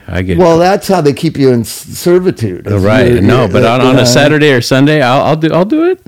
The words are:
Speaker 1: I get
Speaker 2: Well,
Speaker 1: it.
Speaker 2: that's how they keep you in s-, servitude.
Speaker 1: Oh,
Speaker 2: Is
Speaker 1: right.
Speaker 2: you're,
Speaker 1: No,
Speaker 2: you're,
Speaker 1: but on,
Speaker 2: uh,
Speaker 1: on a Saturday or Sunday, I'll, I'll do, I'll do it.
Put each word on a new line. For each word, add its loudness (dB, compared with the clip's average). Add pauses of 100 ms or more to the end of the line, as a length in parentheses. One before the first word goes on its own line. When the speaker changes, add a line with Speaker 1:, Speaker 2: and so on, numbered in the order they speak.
Speaker 1:
I -6
get -4
Speaker 2:
Well, 2
Speaker 1:
it. 2
Speaker 2:
that's -2
how 0
they 0
keep -6
you 2
in 0
s-, -8
servitude. -4
Speaker 1:
Oh, 0
Speaker 2:
Is 0
Speaker 1:
right. 2
Speaker 2:
you're, 0
Speaker 1:
No, 2
Speaker 2:
you're, 0
Speaker 1:
but 0
on, 0
Speaker 2:
uh, 2
Speaker 1:
on 2
a 2
Saturday 2
or 2
Sunday, 0
I'll, 0
I'll 0
do, -2
I'll 0
do -2
it. -2